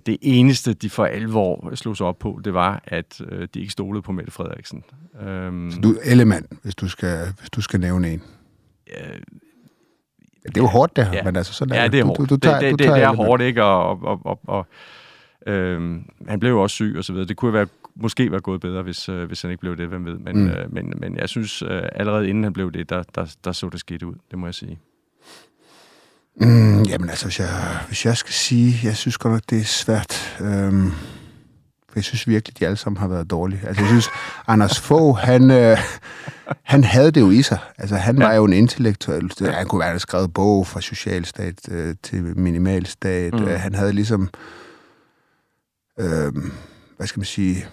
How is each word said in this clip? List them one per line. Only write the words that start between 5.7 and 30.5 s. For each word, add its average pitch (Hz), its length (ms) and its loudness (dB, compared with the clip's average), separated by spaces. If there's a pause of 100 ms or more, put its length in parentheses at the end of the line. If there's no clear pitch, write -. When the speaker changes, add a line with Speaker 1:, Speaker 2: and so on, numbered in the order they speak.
Speaker 2:
Så 87 80 -10
du, 107 240 4
Ellemann, 117 420 6 (180)
hvis 98 120 -8
du 95 140 -6
skal, 90 500 -6
hvis - 100 -20
du 117 120 -8
skal - 180 -2
nævne 90 340 0
en. 87 80 -8 (760)
Speaker 1:
Øh. - 220 -16 (1200)
Speaker 2:
Det - 140 -4
er 110 40 4
jo 127 60 6
hårdt, 117 280 4
det 120 100 4
her, 92 80 -2
Speaker 1:
Ja. 95 100 -4
Speaker 2:
men 90 120 -2
altså, 90 180 -4
sådan 131 200 -4
er 110 40 0
Speaker 1:
Ja, 117 60 2
Speaker 2:
det. 117 80 2
Speaker 1:
det 139 80 4
er 123 40 4
Speaker 2:
Du, 139 40 4
Speaker 1:
hårdt. - 120 -2
Speaker 2:
du, 143 60 0 (100)
du - 40 0
tager, 139 200 4
Speaker 1:
Det, 139 40 0
det, 135 80 2
Speaker 2:
du 147 60 2
Speaker 1:
det, 143 80 4
Speaker 2:
tager 139 100 6
Speaker 1:
det 135 80 6
er 135 60 6
Speaker 2:
Ellemann. 110 180 2
Speaker 1:
hårdt, 123 140 4
ikke? 120 220 2
Og, 92 400 2
og, 95 220 -4
og, 95 220 -6
og, 95 200 -4 (840)
øhm, 87 560 -4 (180)
han 101 120 -4
blev 123 120 2
jo 110 100 4
også 101 120 0
syg 107 240 -4
og 92 60 -8
så 95 100 -8
videre. 92 140 -6
Det 95 100 -8
kunne 117 160 0
være, 104 140 2 (280)
måske 110 360 -2
være 95 100 -2
gået 92 200 -6
bedre, 92 220 -6
hvis, 90 260 -10
øh, 90 180 -6
hvis 85 140 -12
han 87 100 -8
ikke 90 100 -10
blev 87 160 -8
det, 85 100 -8
hvem 90 180 -10
ved. 85 120 -10
Men, 90 260 -6
Speaker 2:
Mm. 92 40 2
Speaker 1:
øh, 87 260 -6
men, 87 260 -8
men 90 180 -10
jeg - 120 -6
synes, 107 320 -8
øh, 92 200 -6 (140)
allerede 104 340 0
inden 107 140 0
han 104 100 -2
blev 92 180 -4
det, 85 180 -10
der, 90 140 -4 (120)
der, 82 280 -8
der 90 80 -6
så 90 180 -8
det 85 100 -12
skidt 85 240 -12
ud, 87 100 -12 (180)
det 95 80 -10
må 87 80 -10
jeg 90 80 -12
sige. 85 240 -14 (1600)
Speaker 2:
Mm, 110 480 6
jamen 90 260 -2
altså, - 160 -8
hvis 92 140 -8
jeg, 87 480 -4
hvis - 180 -6
jeg 117 120 2
skal - 160 -8
sige, 120 400 2 (100)
jeg 110 140 -2
synes - 200 -4
godt 113 160 0
nok, 110 160 0
det 113 100 0
er 107 40 -2
svært. - 800 -4
Øhm, 98 500 0 (960)